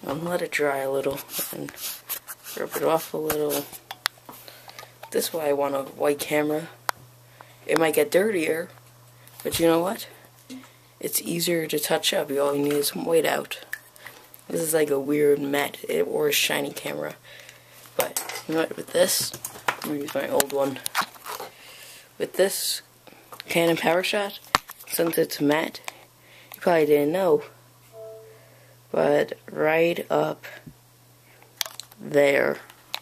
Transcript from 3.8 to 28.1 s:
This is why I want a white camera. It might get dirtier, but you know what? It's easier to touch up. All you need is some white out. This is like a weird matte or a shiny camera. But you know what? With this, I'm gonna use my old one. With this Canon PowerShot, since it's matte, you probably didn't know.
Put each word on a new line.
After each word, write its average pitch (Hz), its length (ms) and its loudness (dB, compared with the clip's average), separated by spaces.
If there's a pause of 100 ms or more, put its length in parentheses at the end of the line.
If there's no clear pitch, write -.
This - 180 0
is - 60 -8
why 156 160 0
I 143 40 4
want 139 220 0
a 135 60 0
white 143 380 0
camera. 151 500 0 (960)
It 160 120 4
might 160 160 4
get 147 160 4
dirtier, 175 580 2 (760)
but - 160 -2
you 165 80 6
know 165 120 6
what? 196 280 -4 (920)
It's - 200 -2
easier 170 460 0
to 151 120 0
touch 156 340 2
up. 156 180 0
All 143 240 2
you 143 80 2
need 147 100 2
is 143 160 2
some - 140 -6
white 165 220 4
out. 143 340 0 (880)
This - 140 -2
is 160 120 -2
like 151 160 4
a 139 100 4
weird 143 420 4
matte 143 420 -2 (240)
or 151 220 0
a - 20 2
shiny 147 400 0
camera. - 440 -8 (840)
But - 500 -4
you 156 80 -2
know 160 60 2
what? - 160 -4
With - 160 -12
this, - 400 2 (340)
I'm - 220 -6
gonna 147 100 -2
use 143 160 -6
my 139 140 -2
old 139 240 0
one. 139 260 0 (1400)
With - 160 -4
this - 480 0 (680)
Canon 170 280 4
PowerShot, 190 640 0 (480)
since 170 300 0
it's 156 240 0
matte, 147 400 2 (720)
you - 60 -18
probably 165 240 6
didn't 147 260 6
know. 175 320 4 (1500)